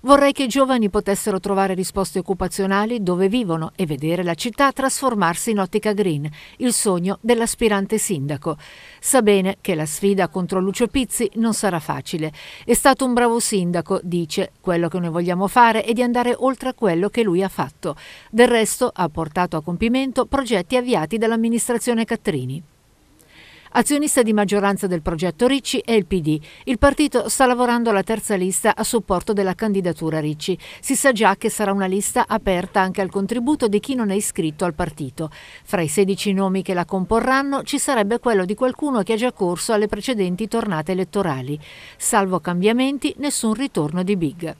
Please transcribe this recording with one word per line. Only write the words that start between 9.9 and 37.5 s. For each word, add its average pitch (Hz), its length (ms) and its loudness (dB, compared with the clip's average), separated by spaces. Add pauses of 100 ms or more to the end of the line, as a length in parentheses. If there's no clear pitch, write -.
contro 185 320 -2
Lucio 196 260 0
Pizzi 233 500 -2
non 226 200 0
sarà 175 240 0
facile. 156 520 -6 (320)
"È 240 100 2
stato 269 320 4
un 247 80 0
bravo 233 260 4
sindaco", 175 640 0
dice, 170 480 -2 (100)
"quello 170 260 0
che 180 120 -4
noi 170 100 -2
vogliamo 175 380 0
fare 226 360 4
è 226 100 -2
di 240 100 2
andare 240 340 0
oltre 254 320 -2
a 254 60 -6
quello 185 340 0
che 233 140 0
lui 185 180 2
ha 190 80 -2
fatto. 151 460 -6 (340)
Del 233 180 6
resto 240 460 2
ha 175 160 -2
portato 165 480 -2
a 156 60 -4
compimento 233 640 0
progetti 240 480 -2
avviati 226 420 0
dall'amministrazione 226 880 0
Cattrini". 147 560 -4 (1120)
Azionista 285 480 2
di 220 120 2
maggioranza 202 520 0
del 180 160 -2
progetto 170 460 -2
Ricci 269 300 0
è 226 160 -2
il 208 120 4
P 190 140 -2
D. 151 180 0 (280)
Il 254 120 -2
partito 285 520 2
sta 262 160 2
lavorando 240 440 2
alla 196 140 2
terza 214 320 -2
lista 190 400 0
a 220 80 -4
supporto 202 480 -2
della 196 240 0
candidatura 170 640 -2
Ricci. 151 380 -4 (240)
Si - 120 -2
sa 262 200 4
già 196 240 4
che 226 120 -2
sarà 202 220 -2
una 196 140 0
lista 196 420 0
aperta 190 540 0
anche 185 180 -2
al 190 100 -2
contributo 233 600 0
di 208 100 2
chi 269 160 -4
non 226 140 -2
è 190 60 0
iscritto 180 500 -2
al 175 80 -2
partito. 156 560 -6 (340)
Fra - 160 -2
i 165 80 0
sedici 196 460 0
nomi 190 300 0
che 196 100 -4
la 175 100 0
comporranno 247 800 0